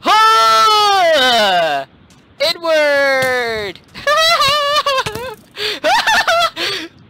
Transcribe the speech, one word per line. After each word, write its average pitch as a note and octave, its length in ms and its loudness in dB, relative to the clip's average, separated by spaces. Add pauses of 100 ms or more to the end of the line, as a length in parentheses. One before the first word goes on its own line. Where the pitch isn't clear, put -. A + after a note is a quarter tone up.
ha! F4+ 1900 2 (540)
Edward! C4+ 1400 -2
<laughs> C#5 3250 -2